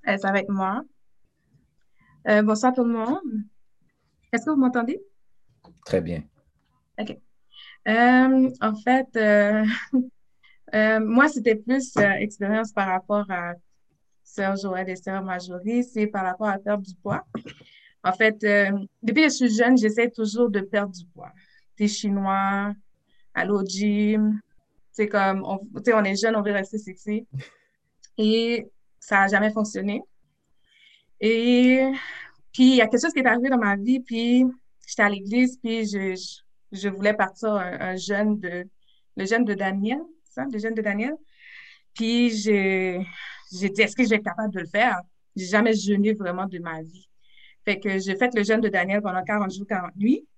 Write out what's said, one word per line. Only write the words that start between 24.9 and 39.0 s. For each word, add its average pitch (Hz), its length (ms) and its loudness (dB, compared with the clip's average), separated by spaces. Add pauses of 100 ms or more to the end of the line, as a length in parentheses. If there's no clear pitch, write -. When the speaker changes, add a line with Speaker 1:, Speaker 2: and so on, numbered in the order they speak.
Speaker 1:
c'est 208 160 -2
comme, 196 380 0
on, 196 140 -6
tu - 260 -14
sais, 240 80 4
on 214 100 4
est 196 120 0
jeune, 220 200 0
on 208 60 0
veut 202 100 -2
rester 196 260 -4
sexy. 214 480 -8 (920)
Et 226 500 0 (320)
ça 196 220 2
a 196 60 4
jamais 208 240 2
fonctionné. 208 500 -4 (1160)
Et 247 720 4 (600)
puis, 254 200 6
il 262 40 6
y 240 60 8
a 220 60 4
quelque 247 140 2
chose 330 120 0
qui 294 60 0
est 254 60 2
arrivé 240 240 2
dans 254 80 4
ma 202 180 2
vie, 240 260 0
puis 240 440 2 (400)
j'étais - 160 -4
à 202 80 4
l'église, 202 480 0
puis 226 280 -4
je, 190 300 -4
je, - 260 -16 (320)
je 196 160 -6
voulais 202 240 0
partir 214 400 -2
un, 180 260 -4
un 185 160 -6
jeûne 202 420 -2
de, 180 300 -8 (480)